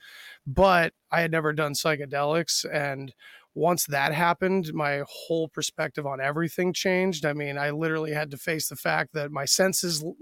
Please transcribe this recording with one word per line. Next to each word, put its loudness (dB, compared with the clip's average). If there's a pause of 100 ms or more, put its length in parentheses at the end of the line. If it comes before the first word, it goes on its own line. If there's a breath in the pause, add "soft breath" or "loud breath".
(460 loud breath)
But 4 (180)
I 4
had 0
never 2
done -2
psychedelics, 0
and -4 (440 loud breath)
once 2
that 0
happened, 2
my 0
whole -4
perspective -6
on -6
everything 0
changed. 2
I 2
mean, -4
I -2
literally -2
had -4
to -10
face -4
the -10
fact -2
that -4
my -4
senses 2
l-, -8